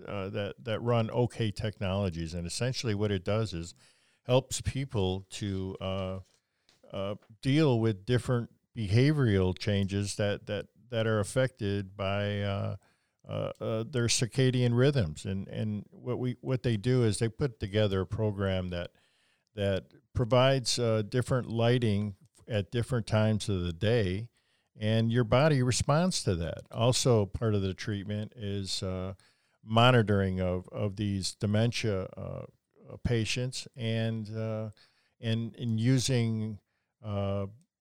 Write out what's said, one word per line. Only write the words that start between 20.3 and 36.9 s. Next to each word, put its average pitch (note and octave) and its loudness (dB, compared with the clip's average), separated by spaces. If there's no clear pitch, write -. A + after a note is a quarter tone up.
uh, A2 2
different B2 -2
lighting A2+ 2
at G#2 -2
different A#2 -2
times A2 2
of F#2 0
the F2 -2
day, G#2 0
and A2 2
your A#2+ 2
body B2+ 4
responds D3+ 0
to G2 0
that. E2 -4
Also, A#2 4
part A2 -2
of G2 2
the F#2+ 0
treatment G#2 -6
is, G2+ -6
uh, F#2 -4
monitoring G#2+ 6
of, F2+ -2
of G#2 -4
these G2 -2
dementia, G#2+ 0
uh, F#2+ -14
uh, - -14
patients B2 -2
and, A2+ -2
uh, A2 -4
and, A2+ -2
and A2 -2
using, A2+ 2